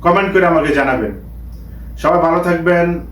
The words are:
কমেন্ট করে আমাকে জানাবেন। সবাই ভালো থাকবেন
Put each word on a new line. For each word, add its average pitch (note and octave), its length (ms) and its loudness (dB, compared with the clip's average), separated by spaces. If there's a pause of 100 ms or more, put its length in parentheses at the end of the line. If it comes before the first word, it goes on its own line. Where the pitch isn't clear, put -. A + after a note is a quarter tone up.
কমেন্ট F#3+ 320 2
করে F#3+ 140 4
আমাকে D3+ 280 2
জানাবেন। B2+ 380 0 (840)
সবাই - 200 2
ভালো E3 220 2
থাকবেন F3 600 0 (120)